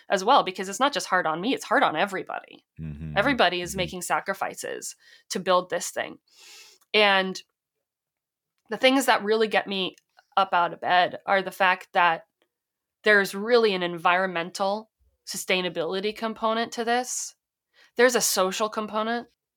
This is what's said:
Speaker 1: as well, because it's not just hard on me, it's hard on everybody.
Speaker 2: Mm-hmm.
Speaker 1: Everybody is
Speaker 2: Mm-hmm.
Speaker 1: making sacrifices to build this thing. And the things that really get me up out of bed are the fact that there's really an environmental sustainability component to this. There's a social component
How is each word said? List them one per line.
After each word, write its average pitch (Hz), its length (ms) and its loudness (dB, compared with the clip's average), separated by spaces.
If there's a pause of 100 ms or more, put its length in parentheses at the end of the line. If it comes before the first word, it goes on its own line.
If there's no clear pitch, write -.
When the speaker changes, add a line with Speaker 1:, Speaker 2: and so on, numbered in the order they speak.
(100)
Speaker 1:
as 190 140 0
well, 233 180 6
because 185 260 -6
it's 196 120 -10
not 277 120 2
just - 140 -4
hard 180 180 0
on 160 160 -2
me, 247 140 -2
it's - 100 -6
hard 226 200 2
on 151 100 2
everybody. - 720 -6 (160)
Speaker 2:
Mm-hmm. 78 360 -10
Speaker 1:
Everybody 180 440 2
is 175 100 -8
Speaker 2:
Mm-hmm. 190 60 -8
Speaker 1:
making 180 260 -6
sacrifices - 920 -6 (340)
to - 80 -6
build 180 320 0
this 180 200 -4
thing. - 280 -8 (720)
And 196 480 2 (1300)
the 214 60 -4
things 262 300 4
that 208 180 2
really 220 240 2
get - 180 0
me 190 300 -4 (400)
up 190 180 2
out 175 180 2
of - 80 -16
bed 170 460 2
are 196 160 2
the 185 80 -8
fact 185 420 0
that 175 320 2 (800)
there's 202 300 4
really 226 400 2
an 185 80 -2
environmental 185 1080 -2 (360)
sustainability 185 920 -2
component 226 560 -4
to 240 120 -8
this. 240 500 -4 (640)
There's 247 180 6
a 214 60 2
social 190 480 0
component 220 600 -4 (280)